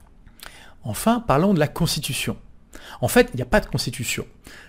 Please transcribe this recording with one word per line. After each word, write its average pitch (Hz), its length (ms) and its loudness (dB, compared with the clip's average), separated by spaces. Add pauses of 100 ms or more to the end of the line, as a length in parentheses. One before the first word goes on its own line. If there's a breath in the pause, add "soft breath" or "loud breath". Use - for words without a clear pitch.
(840 loud breath)
Enfin, 226 440 0
parlons 180 280 4
de 165 40 4
la 147 100 4
Constitution. - 680 -4 (640 loud breath)
En 123 80 2
fait, 247 240 4
il - 40 -6
n'y 120 60 -2
a - 40 -8
pas 214 140 4
de 214 60 -2
Constitution. - 600 -4 (420 loud breath)